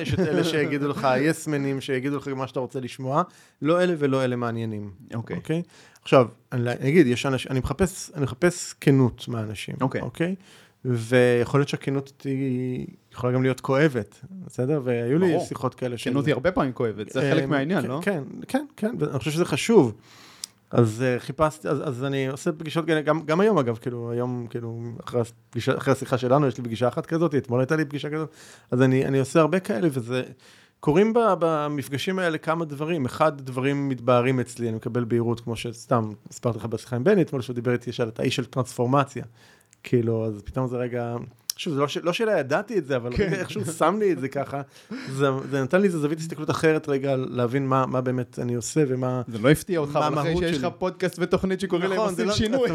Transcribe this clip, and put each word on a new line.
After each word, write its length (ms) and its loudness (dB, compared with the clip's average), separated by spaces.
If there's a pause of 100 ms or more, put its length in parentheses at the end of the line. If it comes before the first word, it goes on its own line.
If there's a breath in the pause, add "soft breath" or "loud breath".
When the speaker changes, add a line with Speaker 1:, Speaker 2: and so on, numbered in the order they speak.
Speaker 1:
יש 140 -2
את 40 0
אלה 280 2
Speaker 2:
<laughs> 40 0
Speaker 1:
שיגידו 380 0
לך, 160 -2
היסמנים 760 0
שיגידו 360 -2
לך 120 -6
מה 180 -4
שאתה 140 -6
רוצה 200 -6
לשמוע, 420 -2 (400 loud breath)
לא 200 2
אלה 160 2
ולא 260 2
אלה 120 0
מעניינים. 540 -4 (240)
Speaker 2:
אוקיי. 220 -6
Speaker 1:
אוקיי? 260 -4 (400 loud breath)
עכשיו, 260 6 (240)
אני, 180 0
אני 180 -2
אגיד, 180 8
יש 200 0
אנש-, 240 -2
אני 100 0
מחפש, 540 -2
אני 100 -2
מחפש 560 -2
כנות 480 4
מהאנשים, 520 -6
Speaker 2:
אוקיי. 200 -2
Speaker 1:
אוקיי? 340 -4 (500 loud breath)
ויכול 760 4
להיות 80 0
שהכנות 560 -6
היא 600 -4 (260)
יכולה 200 -2
גם 100 2
להיות 180 0
כואבת, 600 2 (260)
בסדר? 380 -2
והיו 340 0
לי 140 4
Speaker 2:
ברור. 140 0
Speaker 1:
שיחות 280 -4
כאלה 240 -6
של 120 -4
Speaker 2:
כנות 160 0
היא 80 2
הרבה 180 0
פעמים 200 0
כואבת, 380 -4
זה 100 -2
חלק 240 2
Speaker 1:
אמ, 60 -4
Speaker 2:
מהעניין, 320 0
Speaker 1:
כן, 60 -4
Speaker 2:
לא? 140 -4
Speaker 1:
כן, 200 -2 (260)
כן, 160 -2 (120)
כן, 220 -4
ואני 200 -2
חושב 120 -2
שזה 140 0
חשוב. 480 4 (800 loud breath)
אז, 360 4
אה, 140 0
חיפשתי, 480 -2
אז, 200 -2
אז 160 -6
אני 240 -2
עושה 240 -4
פגישות 340 -4
כאלה, 140 2
גם, 260 2
גם 140 2
היום 180 4
אגב, 220 0
כאילו, 300 -6
היום, 400 -4
כאילו, 300 -8 (240)
אחרי 160 -2
הפגישה, 580 -2
אחרי 140 2
השיחה 260 0
שלנו, 280 4
יש 120 -2
לי 60 -8
פגישה 240 0
אחת 180 -4
כזאת, 280 0
אתמול 260 0
הייתה 160 0
לי 80 0
פגישה 260 -8
כזאת, 180 -6 (420 loud breath)
אז 120 4
אני, 240 4
אני 120 2
עושה 220 2
הרבה 200 4
כאלה, 320 0
וזה... 300 -4 (580 soft breath)
קורים 320 4
ב-, 260 4
במפגשים 800 -2
האלה 200 0
כמה 260 -2
דברים. 400 -4
אחד, 340 2
דברים 500 -2
מתבהרים 520 4
אצלי, 280 -4
אני 80 -2
מקבל 280 -2
בהירות, 360 0
כמו 160 -6
שסתם 560 -2 (180)
הסברתי 280 -2
לך 60 -8
בשיחה 320 -6
עם 80 -2
בני, 180 6
אתמול 200 -2
שהוא 120 -6
דיבר 180 0
איתי, 200 -4
שאל, 160 -2
"אתה 140 -6
איש 140 0
של 80 -2
טרנספורמציה." 800 0 (580 soft breath)
כאילו, 440 0
אז 180 -6
פתאום 220 -4
זה 100 -4
רגע... 400 -4 (400)
שוב, 180 -6
זה 60 0
לא 80 2
ש-, 100 -6
לא 140 -2
שלא 180 -2
ידעתי 480 0
את 80 -4
זה, 100 -2
אבל 200 -4
Speaker 2:
כן. 100 2
Speaker 1:
רגע 100 -2
איכשהו 280 -6
שם 340 0
לי 140 2
את 80 -2
זה 80 4
ככה, 340 -6 (460 loud breath)
זה, 180 2 (240)
זה 120 0
נתן 180 4
לי 60 6
איזה 120 2
זווית 200 0
הסתכלות 320 -6
אחרת 380 2
רגע, 280 2
להבין 500 0
מה, 200 4
מה 140 0
באמת 380 -4
אני 160 -4
עושה 340 0
ומה 400 -2
Speaker 2:
זה 100 -6
לא 120 6
הפתיע 280 2
אותך, 180 -2
Speaker 1:
מה 100 4
Speaker 2:
אבל 120 0
אחרי 120 0
Speaker 1:
המהות 140 0
Speaker 2:
שיש 120 0
Speaker 1:
שלי. 100 -2
Speaker 2:
לך 120 -2
פודקאסט 400 -4
ותוכנית 420 0
שקוראים 300 0
להם 100 0
Speaker 1:
נכון, 140 0
זה 100 -2
Speaker 2:
עושים 280 0
Speaker 1:
לא, 60 2
Speaker 2:
שינוי. 160 2